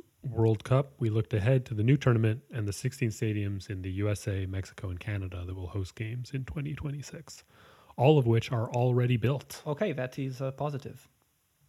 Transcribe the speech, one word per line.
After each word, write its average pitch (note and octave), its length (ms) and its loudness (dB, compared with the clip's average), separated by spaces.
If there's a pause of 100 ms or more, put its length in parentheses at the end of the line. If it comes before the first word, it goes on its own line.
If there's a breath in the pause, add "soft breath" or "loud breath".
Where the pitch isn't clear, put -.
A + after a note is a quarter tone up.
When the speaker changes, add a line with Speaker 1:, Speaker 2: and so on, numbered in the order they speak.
(220)
Speaker 1:
World A2+ 420 2
Cup, C3+ 340 2
we A2+ 120 0
looked A2 240 0
ahead A#2+ 320 4
to - 80 -6
the G#2 100 0
new C#3 140 6
tournament A2+ 520 4
and G#2+ 160 -4
the G2+ 60 -2
sixteen - 380 -2
stadiums G2+ 580 -2
in F#2+ 140 -6
the F#2+ 100 -4
U G2+ 160 0
S G#2 180 -2
A, G2 200 -2
Mexico, F#2+ 420 -6
and F2+ 100 -6
Canada F#2 460 -6
that F#2 100 -8
will F#2 140 -8
host F#2+ 260 -6
games A#2+ 380 -8
in C3+ 140 -4
twenty D3 280 -6
twenty-six, - 720 -10 (520 soft breath)
all D3 220 6
of B2 80 4
which A2+ 240 4
are A#2+ 220 -2
already B2 460 4
built. B2 480 -2
Speaker 2:
Okay, D#3 260 -2
that B2+ 260 -6
is, C3 220 -6
uh, C3+ 120 -4
positive. C#3+ 540 -6 (640)